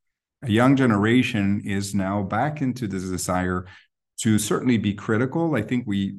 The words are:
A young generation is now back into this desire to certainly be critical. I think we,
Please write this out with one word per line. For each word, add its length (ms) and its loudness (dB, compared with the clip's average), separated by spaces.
A 80 -8
young 260 6
generation 880 2
is 320 -4
now 260 -2
back 400 -2
into 240 -4
this 180 -6
desire 640 -2
to 180 4
certainly 400 0
be 160 0
critical. 640 -2
I 60 0
think 260 -4
we, 320 -2